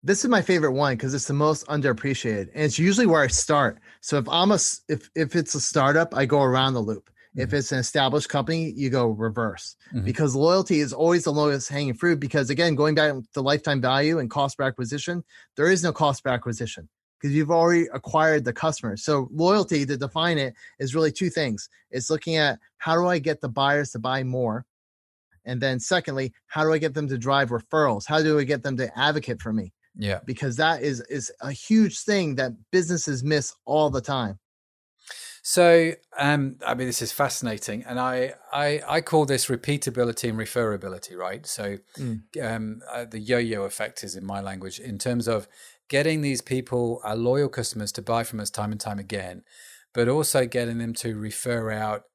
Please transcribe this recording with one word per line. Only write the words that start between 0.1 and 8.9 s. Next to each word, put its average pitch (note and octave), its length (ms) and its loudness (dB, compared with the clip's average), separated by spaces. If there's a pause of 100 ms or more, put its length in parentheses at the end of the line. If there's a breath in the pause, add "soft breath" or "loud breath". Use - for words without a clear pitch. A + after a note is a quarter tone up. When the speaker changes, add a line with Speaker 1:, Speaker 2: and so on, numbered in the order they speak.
Speaker 1:
is B3+ 60 0
my G#3+ 140 6
favorite D#3 300 4
one C#3 240 2
'cause C3 180 -4
it's C3 120 -4
the D3 60 -2
most D3+ 340 2
underappreciated, B2+ 840 -2
and D3+ 100 -2
it's D3+ 160 0
usually G3 280 4
where D#3+ 160 6
I C3 40 4
start. C#3 520 2 (220 loud breath)
So - 180 -2
if A#2 100 -4
I'm F3+ 220 4
a G#3 40 6
s-, - 320 -2
if, - 280 -4
if D#3+ 200 0
it's D#3+ 200 0
a D3 60 -4
startup, D3+ 540 2
I C3+ 120 4
go C#3+ 160 4
around C3 320 4
the A#2 60 0
loop. G#2 280 -6 (280 soft breath)
If - 120 -2
Speaker 2:
Mm-hmm. C#3 80 0
Speaker 1:
it's C3+ 160 -2
an C3 60 0
established C#3 500 0
company, D#3 480 0
you C3+ 120 0
go B2 180 2